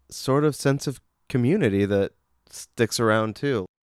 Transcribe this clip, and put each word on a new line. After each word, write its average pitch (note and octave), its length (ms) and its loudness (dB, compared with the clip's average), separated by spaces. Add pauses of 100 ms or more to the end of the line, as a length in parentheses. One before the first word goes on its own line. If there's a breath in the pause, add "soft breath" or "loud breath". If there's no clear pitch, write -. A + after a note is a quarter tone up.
(100)
sort C#3 340 0
of D3 120 2
sense C#3 300 0
of C3+ 140 -8 (280)
community A#2+ 560 2
that G2 280 2 (360)
sticks - 520 -4
around A2 360 0
too. A#2+ 300 -4 (160)